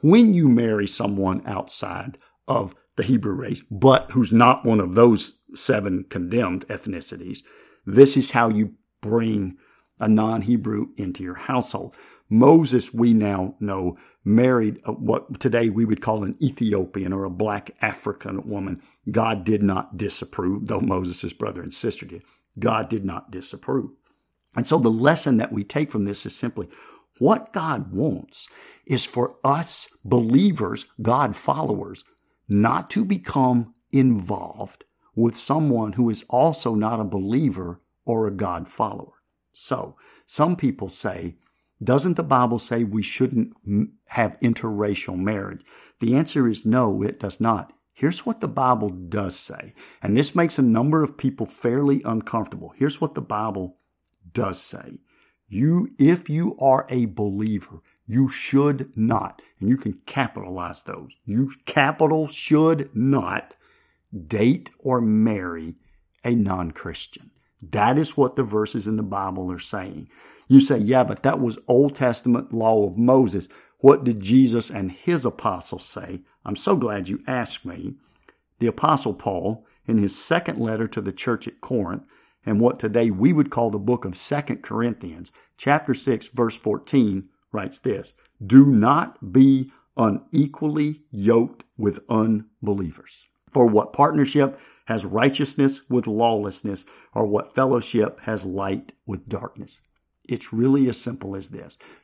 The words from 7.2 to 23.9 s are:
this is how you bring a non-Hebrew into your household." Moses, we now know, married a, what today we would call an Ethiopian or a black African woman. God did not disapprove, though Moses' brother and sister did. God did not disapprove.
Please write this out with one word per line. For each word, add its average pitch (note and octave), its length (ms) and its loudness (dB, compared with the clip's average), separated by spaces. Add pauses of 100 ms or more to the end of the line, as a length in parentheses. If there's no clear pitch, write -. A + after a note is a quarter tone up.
this C3+ 320 8
is C3 140 0
how A#2+ 180 4
you G#2+ 280 0 (260)
bring G#2+ 560 -2 (420)
a A2 80 -2
non-Hebrew A2 800 0 (100)
into F#2+ 260 -8
your F2+ 120 -10
household." - 600 -6 (360)
Moses, B2+ 640 6
we A#2 180 4
now G2+ 480 0
know, F#2+ 380 -4 (260)
married A2+ 640 2
a, G#2+ 60 -4
what - 460 -4
today A#2 300 0
we A2 160 0
would G#2+ 160 0
call A2 240 -2
an F#2+ 180 -6
Ethiopian G2 720 -2
or F#2+ 120 -6
a F#2 60 -6
black G#2 420 -4 (100)
African G2+ 680 -6
woman. G2 320 -8 (300)
God A2 340 -2
did G#2+ 180 2
not G2 360 -2
disapprove, G2 680 -6
though G2+ 140 -2
Moses' F#2 540 -4
brother G2+ 260 -8
and - 140 -14
sister - 320 -6
did. F2 160 -18 (360)
God A2 300 -2
did G#2+ 160 -4
not F#2 260 -8
disapprove. A2 600 -8 (640)